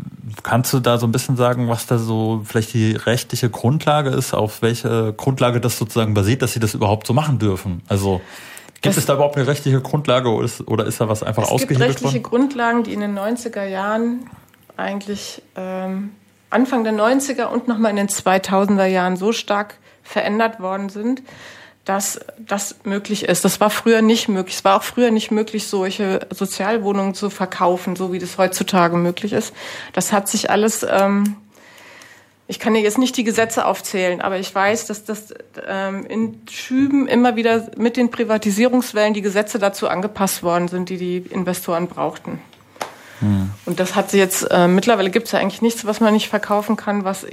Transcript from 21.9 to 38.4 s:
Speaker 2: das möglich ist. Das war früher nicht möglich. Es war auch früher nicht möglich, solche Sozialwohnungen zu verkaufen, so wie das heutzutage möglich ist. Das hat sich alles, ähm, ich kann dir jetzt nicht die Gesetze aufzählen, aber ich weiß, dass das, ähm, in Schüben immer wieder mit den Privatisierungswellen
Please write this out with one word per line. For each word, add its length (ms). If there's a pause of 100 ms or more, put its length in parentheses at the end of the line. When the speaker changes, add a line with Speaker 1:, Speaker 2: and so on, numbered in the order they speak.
Speaker 2:
das 360 (100)
möglich 440
ist. 160
Das 160
war 100
früher 320
nicht 260
möglich. 280
Es 80
war 120
auch 60
früher 300
nicht 180
möglich, 380
solche 640
Sozialwohnungen 840
zu 160
verkaufen, 640
so 160
wie 60
das 200
heutzutage 580
möglich 360
ist. 220 (380)
Das 200
hat 160
sich 220
alles, 380
ähm, 480 (1120)
ich 100
kann 160
dir 60
jetzt 180
nicht 180
die 80
Gesetze 420
aufzählen, 540
aber 180
ich 140
weiß, 340
dass 180
das, 280 (340)
ähm, 400
in 340 (100)
Schüben 560
immer 300
wieder 400
mit 200
den 140
Privatisierungswellen 1040